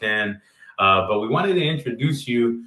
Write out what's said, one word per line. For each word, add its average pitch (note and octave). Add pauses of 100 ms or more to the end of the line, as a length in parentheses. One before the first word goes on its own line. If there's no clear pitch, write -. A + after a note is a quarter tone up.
ten. G#2+ (400)
Uh, F#2+
but G#2
we A2
wanted F3+
to E3+
introduce C#3+
you A#2